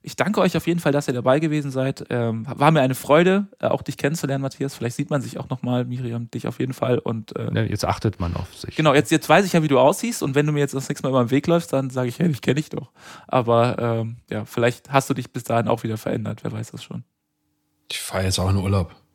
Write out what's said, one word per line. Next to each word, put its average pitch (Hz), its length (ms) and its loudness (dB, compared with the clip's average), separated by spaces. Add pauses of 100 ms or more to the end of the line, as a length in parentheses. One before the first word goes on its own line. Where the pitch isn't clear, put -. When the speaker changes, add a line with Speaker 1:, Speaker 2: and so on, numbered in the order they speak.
Speaker 1:
Ich - 120 -16
danke 196 260 0
euch 180 160 2
auf - 80 -2
jeden 170 140 0
Fall, 151 120 0
dass 143 160 0
ihr 135 60 -2
dabei 127 260 4
gewesen 151 300 0
seid. 131 400 -4
Ähm, 113 400 -2
war 143 220 4
mir 156 100 4
eine 131 140 2
Freude, 185 500 4 (140)
äh, 123 80 -2
auch - 160 0
dich - 140 -8
kennenzulernen, 139 440 -2
Matthias. 135 320 -6
Vielleicht 120 220 -6
sieht 143 160 -4
man 143 100 0
sich 120 180 -10
auch - 100 -10
nochmal, 123 360 -2
Miriam, 120 460 -6
dich 113 160 -6
auf 120 120 -8
jeden 127 140 -2
Fall. 127 240 0
Und, 113 400 -6
äh 113 160 -4
Speaker 2:
Ja, 110 80 2
jetzt 107 240 -2
achtet - 340 -2
man 87 160 -2
auf 90 200 -6
sich. - 200 -12
Speaker 1:
Genau, 156 200 4
jetzt, 147 160 -6
jetzt 156 180 0
weiß 185 160 8
ich 175 80 -2
ja, 170 80 4
wie 156 60 0
du 139 100 4
aussiehst. 175 460 4
Und 139 100 -4
wenn 147 140 2
du 151 60 0
mir 147 60 0
jetzt 139 140 0
das 135 160 -6
nächste 147 160 -6
Mal 135 60 0
über 127 120 4
den 117 60 0
Weg 151 160 2
läufst, 170 260 2
dann 135 200 -2
sage 127 180 -2
ich, - 80 -10
hey, 180 120 2
dich 135 120 -2
kenn 131 160 2
ich 156 120 -4
doch. - 200 -10 (380)
Aber, 120 500 2
ähm, 117 400 -2 (100)
ja, 107 180 -6
vielleicht 120 460 -2
hast 139 200 2
du - 20 2
dich 127 180 -6
bis 123 120 -10
dahin 117 240 0
auch 117 160 -2
wieder 110 140 -4
verändert. 110 460 -6
Wer 110 80 -4
weiß 110 200 -10
das - 120 -16
schon. 117 200 -14 (880)
Speaker 3:
Ich - 100 -8
fahr 95 220 -4
jetzt 92 160 0
auch 92 100 0
in 98 80 4
Urlaub. 95 380 0 (180)